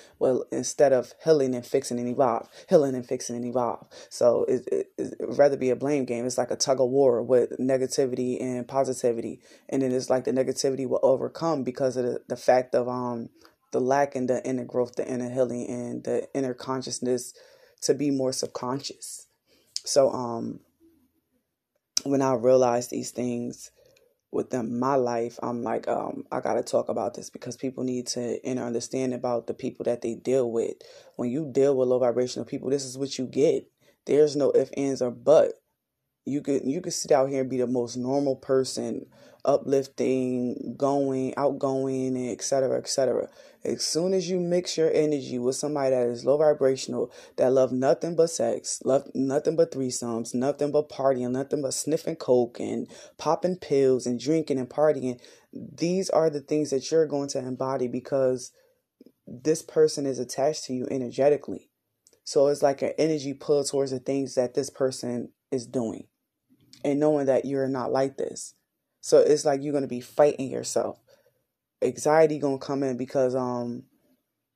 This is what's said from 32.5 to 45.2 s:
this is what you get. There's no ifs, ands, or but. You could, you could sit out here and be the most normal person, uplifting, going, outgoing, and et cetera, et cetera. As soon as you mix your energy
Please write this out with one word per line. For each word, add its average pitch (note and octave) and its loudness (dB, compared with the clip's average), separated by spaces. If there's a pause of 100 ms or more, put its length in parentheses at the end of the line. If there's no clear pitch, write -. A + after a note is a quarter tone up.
this C3+ -2
is B2+ -14
what C3+ -6
you C3 -4
get. C3 2 (380)
There's D3 4
no C#3 4
ifs, - 4
ands, C3+ 0
or B2 0
but. B2+ 4 (720)
You C#3 -4
could, C#3 0
you C#3+ -2
could F3 -8
sit - -2
out C3+ 4
here C#3 -2
and B2+ -6
be C3 -4
the B2 0
most A#2+ -4
normal C3+ 0
person, C3 -2 (380)
uplifting, B2+ 0
going, C3+ 0
outgoing, C3+ -2
and B2 -4
et - -8
cetera, C3 0
et B2 -8
cetera. B2+ 0 (360)
As - -4
soon F3+ 0
as F#3 0
you F3+ 0
mix F3 -2
your D#3+ 4
energy C#3 0